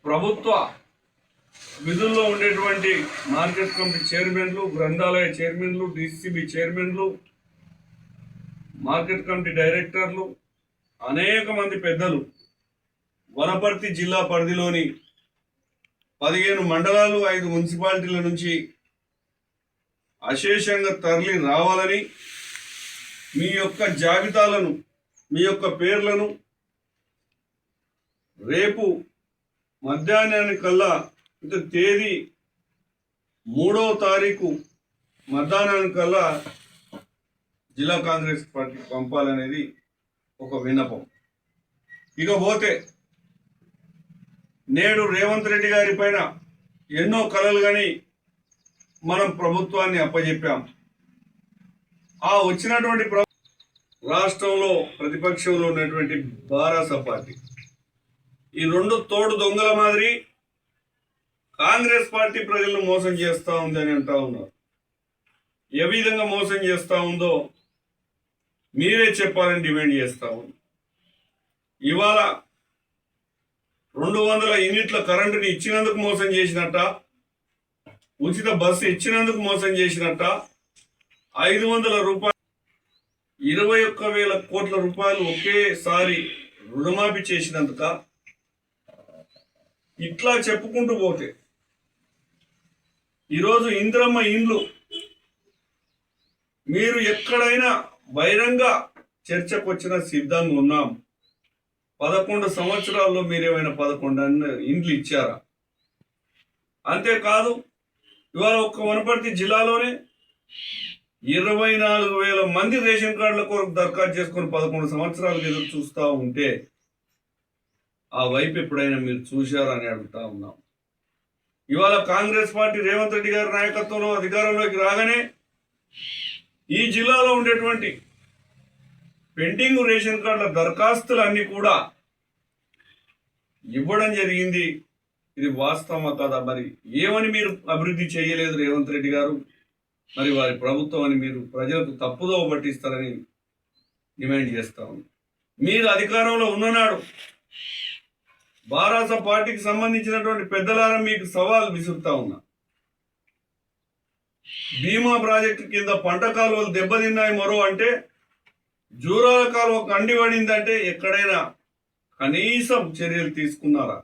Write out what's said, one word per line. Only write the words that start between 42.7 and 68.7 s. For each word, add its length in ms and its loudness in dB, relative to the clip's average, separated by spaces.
నేడు 260 4
రేవంత్ 380 0
రెడ్డి 220 2
గారి 240 4
పైన 180 2
ఎన్నో 200 2
కలలు 320 4
కని 200 2
మనం 180 2
ప్రభుత్వాన్ని 680 0
అప్పజెప్పాం. 520 -2
ఆ 120 2
వచ్చినటువంటి 640 0
ప్ర-, 120 4
రాష్ట్రంలో 680 0
ప్రతిపక్షంలో 760 0
ఉన్నటువంటి 440 -2
బారాస 420 0
పార్టీ, 280 -8
ఈ 40 -2
రెండు 220 2
తోడు 300 2
దొంగల 360 2
మాదిరి 340 4
కాంగ్రెస్ 520 4
పార్టీ 260 0
ప్రజలను 400 0
మోసం 320 2
చేస్తా 320 -2
ఉందని 300 -2
అంటా 200 -2
ఉన్నారు. 260 -10
ఏ 200 0
విధంగా 320 0
మోసం 320 -2
చేస్తా 300 0
ఉందో 220 0